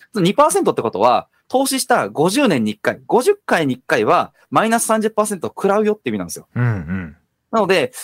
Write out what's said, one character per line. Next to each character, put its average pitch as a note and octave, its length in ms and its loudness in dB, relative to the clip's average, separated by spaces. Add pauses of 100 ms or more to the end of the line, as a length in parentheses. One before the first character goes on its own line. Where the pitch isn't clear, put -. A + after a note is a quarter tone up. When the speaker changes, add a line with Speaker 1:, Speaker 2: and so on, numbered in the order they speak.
(140)
Speaker 1:
二 G3+ 220 0
パ D4 120 4
ー E4+ 40 0
セ G4 80 0
ン F4 40 0
ト - 80 2
っ - 40 -16
て A#2 80 -2
こ A2+ 80 -2
と F#2 80 0
は、 A2+ 280 2 (240)
投 C4+ 140 0
資 C4+ 160 -4
し - 40 -8
た E3 220 0
五 C3+ 220 0
十 C4 180 0
年 C#3 160 2
に G#2+ 80 0
一 - 80 -16
回、 A#2+ 280 -4
五 A3 140 2
十 G4+ 140 2
回 E3+ 320 -2
に C3 60 -2
一 - 120 -10
回 B2 200 0
は、 D3+ 280 2 (180)
マ E3+ 160 2
イ - 20 -2
ナ A3+ 100 2
ス A3+ 60 -4
三 A3 160 0
十 G#3+ 80 -2
パ G#3+ 140 -2
ー - 20 -2
セ G#3 100 -6
ン E3 60 -12
ト A2+ 60 -6
を - 20 -8
食 - 180 -4
ら G3 120 2
う G#3+ 60 0
よ G#3 100 0
っ - 40 -10
て - 100 -6
意 A2 40 -2
味 G#2+ 40 -4
な F#2 60 -6
ん F2 60 -8
で - 20 -14
す - 80 -12
よ。 - 160 -20
Speaker 2:
う A#2+ 60 -2
ん - 20 0
う B2 40 0
ん。 F2+ 500 -6 (340)
Speaker 1:
な A3+ 80 0
の G3 80 0
で、 E3+ 240 0 (120)